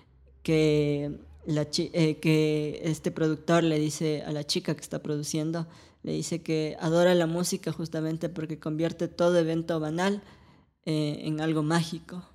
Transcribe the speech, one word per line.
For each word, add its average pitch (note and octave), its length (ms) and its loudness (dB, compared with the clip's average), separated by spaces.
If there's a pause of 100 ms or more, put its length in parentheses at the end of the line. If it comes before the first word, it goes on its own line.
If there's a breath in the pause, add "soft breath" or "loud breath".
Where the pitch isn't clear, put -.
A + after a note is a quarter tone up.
(420 loud breath)
que D3+ 760 2 (280)
la D3+ 220 0
chi-, E3 240 -2
eh, D#3 240 4
que D3+ 680 2
este D#3+ 260 -2
productor D#3+ 520 2
le D#3+ 160 2
dice D3+ 440 -2
a D#3 100 -8
la D3 120 -4
chica F3+ 300 -2
que D3 60 -8
está - 220 -8
produciendo, D#3 640 -4 (360 loud breath)
le D#3+ 100 -6
dice D#3+ 300 -6
que D#3 380 -2
adora F3 340 6
la E3+ 120 4
música E3+ 460 -2
justamente D#3+ 560 -4
porque D#3+ 300 -8
convierte E3 500 -2
todo F3 300 4
evento E3 420 0
banal, F3+ 420 0 (640 loud breath)
eh, D3+ 380 -2
en D3+ 160 -4
algo D#3 220 0
mágico. E3+ 640 -2 (100)